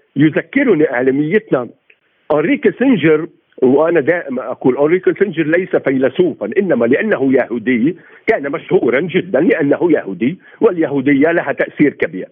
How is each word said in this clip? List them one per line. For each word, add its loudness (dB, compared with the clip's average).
يذكرني 0
إعلاميتنا -2
أنري 0
كيسنجر، 2
وأنا 4
دائمًا -2
أقول -2
أنري 2
كيسنجر -2
ليس -2
فيلسوفًا، 0
إنما 0
لأنه 0
يهودي 0
كان -2
مشهورًا 0
جدًا -2
لأنه 2
يهودي، -2
واليهودية 2
لها -2
تأثير 0
كبير. -6